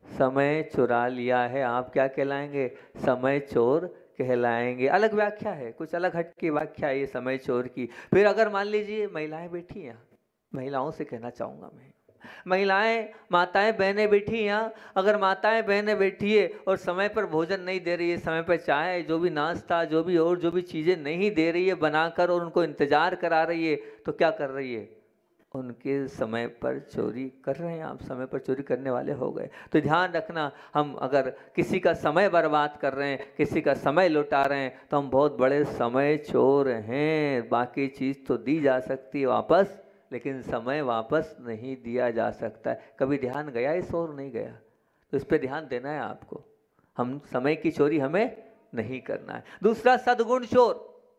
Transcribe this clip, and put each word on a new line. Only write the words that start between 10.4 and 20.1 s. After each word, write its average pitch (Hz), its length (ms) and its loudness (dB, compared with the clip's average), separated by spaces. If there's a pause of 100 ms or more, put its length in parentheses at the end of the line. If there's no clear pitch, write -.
महिलाओं 135 360 -4
से 156 140 -8
कहना 120 260 -12
चाहूँगा 131 460 -12
मैं, - 160 -20 (560)
महिलाएं, 202 600 2 (240)
माताएं, 180 440 4
बहनें 202 340 2
बैठी 208 260 2
हैं 220 80 0
यहाँ, 214 280 -2 (240)
अगर 196 200 4
माताएं, 196 500 2
बहनें 202 320 2
बैठी 196 380 2
है 185 140 4 (180)
और 190 80 4
समय 190 320 -2
पर 208 180 -2
भोजन 170 340 0
नहीं 185 200 -4
दे 170 160 -2
रही 170 140 0
है, 170 60 0
समय 165 260 -2
पर 170 140 2
चाय, 165 460 0
जो 160 160 -2
भी 175 120 0
नाश्ता, 165 540 -2
जो 160 200 0
भी 175 120 2